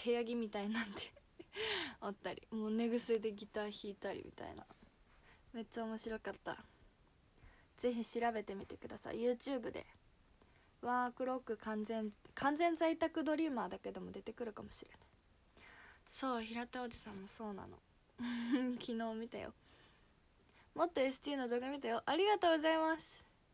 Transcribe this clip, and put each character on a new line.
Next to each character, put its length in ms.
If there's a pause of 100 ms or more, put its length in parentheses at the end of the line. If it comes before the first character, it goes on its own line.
部 100
屋 120
着 120
み 140
た 120
い 80
な 120
ん 120
で 80 (500)
<laughs> 480
お 100
っ 40
た 200
り、 180
も 160
う 40
寝 160
癖 320
で 140
ギ 140
タ 180
ー 180
弾 80
い 40
た 180
り 100
み 80
た 160
い 80
な、 100 (840)
め 100
っ 40
ち 160
ゃ 20
面 140
白 220
か 120
っ 40
た。 280 (1120)
ぜ 140
ひ 140
調 260
べ 120
て 120
み 100
て 120
く 100
だ 100
さ 140
い、 80
YouTube 520
で。 140 (960)
ワ 260
ー 40
ク 140
ロ 140
ッ 40
ク 140
完 260
全、 300 (220)
完 200
全 220
在 200
宅 280
ド 100
リ 120
ー 40
マ 140
ー 40
だ 100
け 120
で 80
も 120
出 100
て 100
く 140
る 80
か 100
も 80
し 140
れ 60
な 60
い。 20 (1080)
そ 340
う、 40
平 240
田 160
お 40
じ 100
さ 140
ん 80
も 80
そ 220
う 40
な 140
の。 100 (420)
<laughs> 600
昨 180
日 180
見 120
た 120
よ。 140 (1200)
も 100
っ 60
と 100
エ 100
ス 80
テ 120
ィ 20
ー 40
の 120
動 100
画 100
見 120
た 80
よ。 160
あ 100
り 100
が 120
と 100
う 80
ご 60
ざ 100
い 60
ま 240
す。 240 (280)